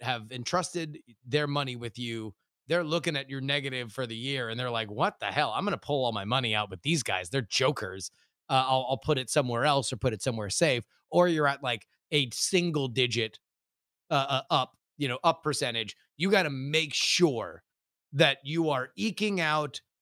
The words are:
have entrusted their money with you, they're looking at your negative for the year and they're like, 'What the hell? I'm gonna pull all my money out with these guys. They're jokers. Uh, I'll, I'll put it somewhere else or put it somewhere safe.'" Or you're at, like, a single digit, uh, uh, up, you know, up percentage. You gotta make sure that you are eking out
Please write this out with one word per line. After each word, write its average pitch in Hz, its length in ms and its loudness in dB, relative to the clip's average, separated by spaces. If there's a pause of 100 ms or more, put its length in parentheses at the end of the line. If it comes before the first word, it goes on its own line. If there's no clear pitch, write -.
have 120 320 -6
entrusted 160 680 -4 (280)
their 147 200 0
money 139 300 -2
with 117 220 -8
you, 113 360 -6 (320)
they're 170 180 2
looking 156 320 -2
at 139 120 -4
your 135 120 -6
negative 135 520 -4
for 131 140 -4
the 113 100 -8
year 127 320 -4
and 113 100 -4
they're 127 120 -4
like, 113 200 -2
'What 147 300 -2
the 107 60 -4
hell? 113 280 0
I'm 147 100 -2
gonna 190 120 0
pull 139 280 -2
all 117 80 2
my 101 120 -4
money 117 300 0
out 104 160 -2
with 90 120 -10
these 151 200 2
guys. 92 260 -4
They're 135 140 -2
jokers. 104 680 -2 (380)
Uh, 131 180 4
I'll, 131 240 2
I'll 135 80 2
put 151 200 0
it 127 100 -4
somewhere 123 360 2
else 139 280 2
or 117 40 -4
put 120 180 0
it 101 80 -8
somewhere 110 260 -2
safe.'" 127 360 2 (260)
Or 175 180 6
you're 151 200 2
at, 139 140 -2
like, 120 240 -4 (260)
a 139 200 4
single 165 560 2
digit, 117 500 0 (720)
uh, 160 40 2 (140)
uh, 135 220 0
up, 135 260 2 (200)
you 139 120 -2
know, 123 160 -4
up 165 180 2
percentage. 120 540 -2 (200)
You 180 140 0
gotta 185 200 4
make 143 440 -2
sure 113 680 0 (500)
that 143 320 4
you 156 260 0
are 131 260 -2
eking 202 440 0
out 151 400 0 (220)